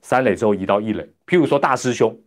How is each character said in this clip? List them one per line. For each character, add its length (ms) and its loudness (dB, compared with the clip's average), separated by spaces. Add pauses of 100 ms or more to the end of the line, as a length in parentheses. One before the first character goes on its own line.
三 220 -2
垒 140 0
之 80 -4
后 100 2
移 100 -6
到 160 0
一 120 -4
垒。 100 -6 (240)
譬 100 0
如 80 4
说 140 0
大 160 0
师 180 -2
兄 240 0 (100)